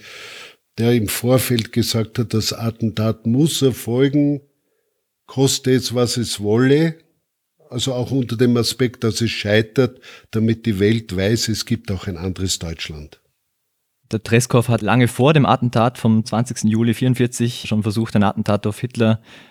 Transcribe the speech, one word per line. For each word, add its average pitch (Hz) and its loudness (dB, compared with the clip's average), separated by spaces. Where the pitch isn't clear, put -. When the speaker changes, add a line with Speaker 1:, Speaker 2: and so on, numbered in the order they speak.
Speaker 1:
der 120 2
im 113 0
Vorfeld 120 0
gesagt 113 -2
hat, 113 -2
das 107 -2
Attentat 110 -4
muss 131 2
erfolgen, 139 0
koste 131 0
es, 117 0
was 123 0
es 113 -4
wolle, 131 2
also 123 -4
auch 123 -4
unter 120 -2
dem 120 4
Aspekt, 120 -2
dass 110 -2
es 113 0
scheitert, 110 0
damit 113 -2
die 107 0
Welt 110 2
weiß, 104 0
es 110 -6
gibt - -4
auch 92 -8
ein 92 -8
anderes 92 -6
Deutschland. 80 -12
Speaker 2:
Der 110 -4
Treskow 117 2
hat 117 0
lange 117 4
vor 135 2
dem 143 4
Attentat 120 0
vom 110 2
zwanzigsten 110 -2
Juli 113 2
vierundvierzig 120 0
schon 107 0
versucht, 110 -2
ein 107 4
Attentat 104 0
auf 104 -4
Hitler 113 0